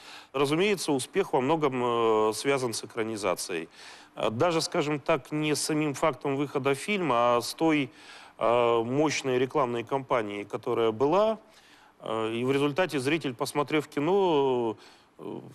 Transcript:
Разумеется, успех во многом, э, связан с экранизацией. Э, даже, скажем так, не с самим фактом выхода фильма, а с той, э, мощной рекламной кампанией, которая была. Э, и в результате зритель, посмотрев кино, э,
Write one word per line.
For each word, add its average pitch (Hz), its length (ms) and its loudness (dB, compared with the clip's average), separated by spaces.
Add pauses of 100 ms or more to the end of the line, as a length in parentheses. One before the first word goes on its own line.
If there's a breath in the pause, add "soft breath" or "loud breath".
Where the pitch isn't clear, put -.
(320 loud breath)
Разумеется, 160 600 0
успех 143 400 -2
во 147 80 2
многом, 135 420 0
э, 113 520 2
связан 131 380 -2
с - 120 -8
экранизацией. 101 840 -4 (460 loud breath)
Э, - 160 -2
даже, 160 300 2
скажем 151 400 -2
так, 156 320 -2
не 151 240 -2
с - 40 -4
самим 151 340 0
фактом 143 420 -2
выхода 139 380 0
фильма, 131 600 2
а 120 40 2
с - 140 -6
той, 151 360 2 (480 loud breath)
э, 117 460 4
мощной 135 540 0
рекламной 127 440 0
кампанией, 113 600 -2
которая 113 480 0
была. 180 460 2 (600 loud breath)
Э, 110 320 -4
и 117 120 -2
в 131 80 2
результате 147 480 0
зритель, 143 340 -2
посмотрев 147 540 -2
кино, 143 880 2 (420 loud breath)
э, 85 40 -16 (320)